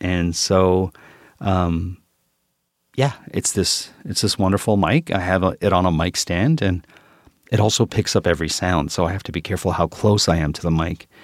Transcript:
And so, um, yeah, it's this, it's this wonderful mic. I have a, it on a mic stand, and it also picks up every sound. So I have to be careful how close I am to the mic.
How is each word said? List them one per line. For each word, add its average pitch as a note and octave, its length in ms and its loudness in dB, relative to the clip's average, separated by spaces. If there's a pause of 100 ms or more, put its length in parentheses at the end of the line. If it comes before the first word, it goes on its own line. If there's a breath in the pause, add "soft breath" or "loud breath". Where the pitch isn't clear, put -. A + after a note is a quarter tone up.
And F2 360 -2
so, F#2 560 2 (480 loud breath)
um, F2+ 560 -2 (1000)
yeah, C3 160 2 (180)
it's - 220 -4
this, - 380 -2 (140)
it's - 160 -6
this - 180 0
wonderful G2+ 380 2
mic. G2+ 340 2
I G2 100 0
have F2+ 220 0
a, F#2 200 0
it G2+ 100 2
on F2+ 140 4
a F2 60 2
mic E2 240 -2
stand, A#2 440 0
and F#2 260 -2 (640 soft breath)
it A#2 100 2
also G#2+ 260 2
picks - 280 -2
up F#2+ 120 0
every E2 220 0
sound. E2 440 -2
So F2 140 0
I E2+ 60 -2
have G2 100 -6
to - 100 -12
be E2+ 80 -6
careful F#2 320 -4
how E2+ 140 0
close G#2 420 2
I E2+ 80 2
am D2+ 180 0
to - 80 -10
the E2+ 80 -2
mic. D#2+ 380 -2 (160 loud breath)